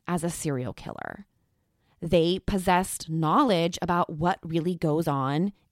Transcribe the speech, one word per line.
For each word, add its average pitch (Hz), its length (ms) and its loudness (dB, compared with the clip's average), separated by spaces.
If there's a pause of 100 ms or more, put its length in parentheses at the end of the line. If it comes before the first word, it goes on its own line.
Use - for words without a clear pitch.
as 170 180 -2
a 170 60 -2
serial 131 420 -4
killer. - 540 -12 (760)
They 170 400 4
possessed 185 680 0
knowledge 170 720 2
about 175 300 0
what 170 320 -2
really 170 320 -2
goes 160 340 0
on 143 440 0 (200)